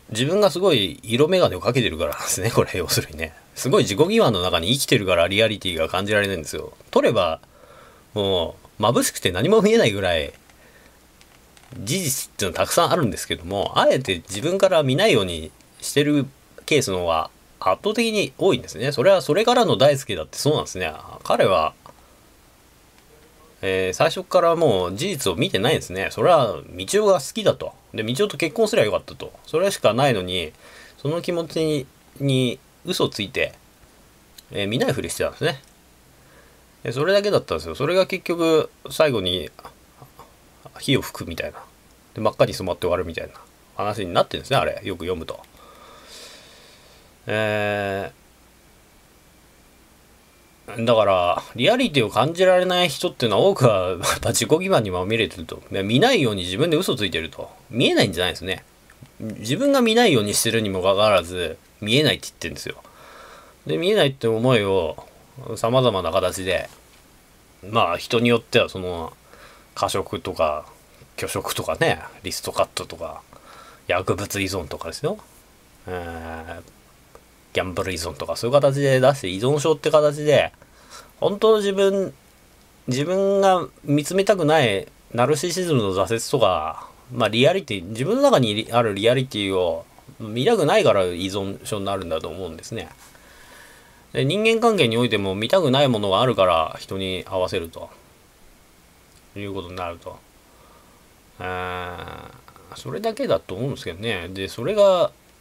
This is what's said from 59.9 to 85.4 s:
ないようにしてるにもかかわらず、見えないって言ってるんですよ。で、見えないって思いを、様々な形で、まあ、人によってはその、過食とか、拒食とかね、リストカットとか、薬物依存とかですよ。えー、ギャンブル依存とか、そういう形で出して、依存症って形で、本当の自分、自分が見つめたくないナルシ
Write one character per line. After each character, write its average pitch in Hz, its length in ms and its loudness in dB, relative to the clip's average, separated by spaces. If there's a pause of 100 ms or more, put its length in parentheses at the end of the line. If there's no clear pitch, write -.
な 240 120 4
い 180 60 4
よ 117 80 4
う - 20 0
に 101 120 -2
し - 80 0
て 117 80 0
る 113 100 2
に 107 80 -2
も 95 140 -2
か 95 120 4
か 101 80 2
わ 110 80 6
ら 90 120 4
ず、 85 360 -6 (220)
見 107 160 0
え 151 60 4
な 123 100 2
い 90 40 -2
っ - 40 -10
て - 80 -14
言 - 40 -18
っ - 20 -20
て - 140 -8
る - 40 -8
ん - 20 -12
で - 60 -16
す - 60 -12
よ。 - 100 -10 (920)
で、 151 100 -4
見 170 140 -2
え 220 40 2
な 185 100 4
い 139 40 2
っ 135 60 -4
て 117 140 -2
思 113 280 4
い 104 80 2
を、 95 400 -2 (520)
様 127 260 2
々 101 200 2
な 82 100 -2
形 90 320 0
で、 90 260 -2 (1000)
ま 104 240 2
あ、 87 60 -4
人 - 220 -2
に 120 80 4
よ 117 100 4
っ - 20 0
て - 180 2
は 95 100 4
そ 95 100 -10
の、 87 340 -8 (640)
過 98 140 -2
食 98 320 -6
と 95 120 -10
か、 78 320 -2 (520)
拒 95 120 -8
食 - 260 -6
と 113 80 -6
か - 140 -6
ね、 156 240 -2 (220)
リ 87 100 -8
ス - 100 -10
ト - 100 -10
カ 95 120 0
ッ - 100 -16
ト 90 120 -8
と 82 100 -16
か、 80 260 -12 (640)
薬 90 260 0
物 98 260 -6
依 98 40 0
存 92 220 -6
と 78 120 -10
か - 100 -10
で 82 60 -10
す - 100 -12
よ。 202 140 -4 (680)
え 85 720 -12
ー、 - 20 -20 (920)
ギ 90 40 0
ャ 87 40 0
ン 90 100 -8
ブ 95 100 -4
ル 92 80 -6
依 87 40 -6
存 82 180 -6
と - 120 -10
か、 82 100 -6
そ 113 100 -6
う 120 40 -2
い - 20 -6
う - 20 -2
形 139 260 2
で 135 200 2
出 135 140 6
し - 80 -12
て、 95 60 -4
依 90 100 -4
存 139 200 2
症 156 140 2
っ 147 60 0
て 151 120 -2
形 151 340 4
で、 120 280 4 (680)
本 202 180 0
当 220 140 6
の 214 60 4
自 202 140 -2
分、 196 400 2 (760)
自 131 180 -2
分 196 360 2
が 185 260 4 (180)
見 147 200 2
つ 175 100 -6
め 196 100 2
た 202 120 6
く 175 80 -2
な 151 200 6
い 98 220 2 (260)
ナ 120 140 2
ル 151 100 4
シ 175 160 -4